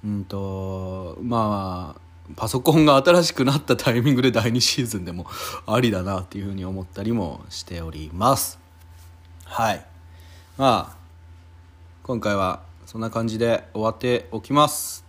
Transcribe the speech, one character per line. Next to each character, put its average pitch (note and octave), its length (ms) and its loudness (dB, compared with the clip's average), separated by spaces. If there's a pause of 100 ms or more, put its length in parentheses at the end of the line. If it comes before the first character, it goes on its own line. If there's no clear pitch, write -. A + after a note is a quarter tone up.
う G#2+ 40 -4
ん G2+ 160 -4
と、 F#2+ 960 -8
ま G2+ 720 -2
あ、 - 40 -20 (340)
パ A2 140 -6
ソ B2+ 120 -2
コ D3+ 160 4
ン D#3 80 8
が D3 120 8
新 F3 260 6
し E3 100 0
く C3 120 0
な C3+ 100 2
っ D3+ 60 0
た - 160 2
タ - 160 0
イ A#2+ 80 2
ミ C#3 120 4
ン - 20 6
グ B2 80 2
で B2+ 100 4
第 A2+ 200 2
二 B2 80 2
シ - 220 0
ー A#2+ 40 -2
ズ G#2+ 120 -6
ン F2 60 -6
で F2 80 -8
も F2 140 -8 (400)
あ G#2+ 140 2
り A#2+ 100 4
だ F#2 120 -2
な F#2+ 180 -2
っ F2+ 60 -10
て - 120 -12
い G2+ 40 -8
う G2 40 -8
ふ G2 40 -6
う G2 40 -8
に F#2+ 100 -6
思 F#2+ 180 -6
っ - 20 -10
た G2 180 -12
り A2 100 -2
も F#2 280 -4 (100)
し - 120 -12
て E2+ 200 -12
お D#2+ 80 -10
り D#2 220 -12
ま A#2 240 2
す。 - 220 -6 (880)
は A2 280 -2
い。 - 140 -8 (720)
ま B2 360 2
あ、 - 20 -20 (1040)
今 A#2+ 180 -4
回 G#2 160 0
は F#2 260 -2 (220)
そ - 140 -14
ん - 20 -6
な A2+ 100 -4
感 A2+ 180 -2
じ A2 100 -4
で A2+ 340 0
終 G#2+ 100 -4
わ A2 80 2
っ - 80 -8
て B2 340 0
お A2 80 -6
き - 120 -8
ま D3 160 6
す。 - 400 -8